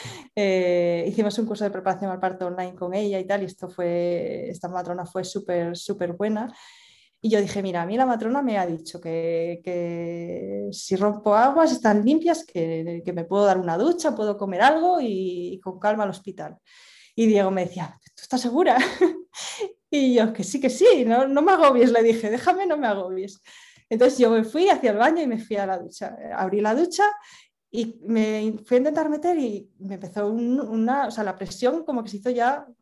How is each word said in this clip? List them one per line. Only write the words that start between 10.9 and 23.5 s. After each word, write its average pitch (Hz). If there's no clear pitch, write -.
rompo 208
aguas 277
están 208
limpias, 320
que, 165
que 180
me 170
puedo 196
dar 185
una 170
ducha, 320
puedo 214
comer 196
algo 320
y, 185
y 190
con 185
calma 214
al 196
hospital". 175
Y 226
Diego 202
me 185
decía, 175
"¿Tú -
estás 254
segura?". 247
<laughs> -
Y 269
yo, 226
"Que 196
sí, -
que 269
sí, 330
no, 240
no 269
me 359
agobies", 262
le 233
dije, 226
"déjame, 349
no 311
me 269
agobies". 190